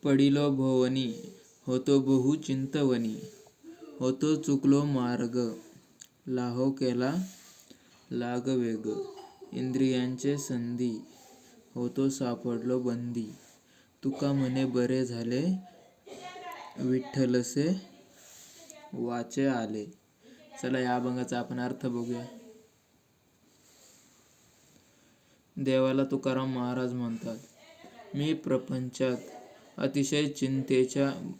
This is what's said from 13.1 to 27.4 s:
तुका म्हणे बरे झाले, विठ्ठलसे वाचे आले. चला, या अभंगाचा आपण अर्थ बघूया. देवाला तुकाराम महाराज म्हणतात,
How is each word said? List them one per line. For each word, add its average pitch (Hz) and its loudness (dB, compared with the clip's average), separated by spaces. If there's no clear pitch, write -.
तुका 139 0
म्हणे 131 2
बरे 127 2
झाले, 117 -2
विठ्ठलसे 131 2
वाचे 120 -4
आले. 110 -2
चला, 127 0
या 123 0
अभंगाचा 123 -2
आपण 123 -6
अर्थ 123 -4
बघूया. 120 -4
देवाला 131 4
तुकाराम 131 0
महाराज 123 -2
म्हणतात, 117 -4